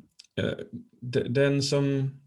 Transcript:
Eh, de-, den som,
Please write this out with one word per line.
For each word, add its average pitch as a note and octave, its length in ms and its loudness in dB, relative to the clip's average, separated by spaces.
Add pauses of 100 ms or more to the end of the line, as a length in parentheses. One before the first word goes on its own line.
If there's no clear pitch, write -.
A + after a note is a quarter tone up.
(360)
Eh, - 220 -2 (440)
de-, B2 320 -2
den C#3 300 4
som, C#3 480 0 (160)